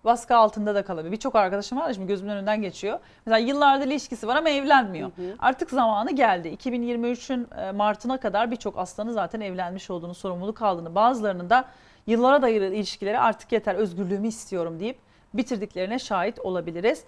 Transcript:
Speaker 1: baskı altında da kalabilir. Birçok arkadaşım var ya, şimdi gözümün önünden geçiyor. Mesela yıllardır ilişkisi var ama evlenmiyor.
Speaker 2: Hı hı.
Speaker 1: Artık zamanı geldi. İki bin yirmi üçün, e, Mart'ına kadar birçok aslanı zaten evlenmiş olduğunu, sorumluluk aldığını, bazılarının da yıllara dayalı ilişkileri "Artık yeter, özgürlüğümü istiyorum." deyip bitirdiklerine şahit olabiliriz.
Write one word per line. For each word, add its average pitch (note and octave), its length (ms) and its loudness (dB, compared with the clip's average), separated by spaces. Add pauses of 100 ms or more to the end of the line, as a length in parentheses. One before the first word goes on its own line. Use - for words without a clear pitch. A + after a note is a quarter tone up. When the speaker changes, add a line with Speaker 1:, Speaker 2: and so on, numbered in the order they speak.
Speaker 1:
baskı A#3+ 300 2
altında G#3+ 400 4
da G3 100 2
kalabilir. E3+ 260 -6
Birçok A3+ 240 -4
arkadaşım G3+ 420 0
var D#4+ 100 -2
ya, C4 60 -4
şimdi F#3+ 140 -8
gözümün G3+ 240 -4
önünden G#3 300 -2
geçiyor. G3+ 380 -6 (260)
Mesela A3 120 4
yıllardır C#4 500 4
ilişkisi B3+ 400 -4
var A#3+ 80 2
ama D#4 140 2
evlenmiyor. C4+ 680 2
Speaker 2:
Hı F3+ 60 -12
hı. F#3 180 -8
Speaker 1:
Artık C4 300 0
zamanı A3+ 420 2
geldi. G#3 360 2
İki G3 240 -6
bin A#3+ 100 -2
yirmi A#3+ 260 -2
üçün, B3 400 -4 (100)
e, F#3+ 140 -6
Mart'ına G#3 460 0
kadar A3+ 340 0
birçok A3+ 260 -6
aslanı G#3 360 -6
zaten G#3+ 280 -2
evlenmiş F#3 480 -6
olduğunu, F3 240 -8
sorumluluk F#3 480 -8
aldığını, E3+ 340 -2
bazılarının G#3 540 2
da B3+ 160 6 (420)
yıllara B3 340 6
dayalı A3 240 4
ilişkileri G3+ 540 -2
"Artık A#3 320 0
yeter, G#3 240 0
özgürlüğümü G3 520 -2
istiyorum." E3+ 520 -6
deyip A3+ 180 -6 (360)
bitirdiklerine G#3 680 -4
şahit G3+ 400 -2
olabiliriz. F3+ 680 -2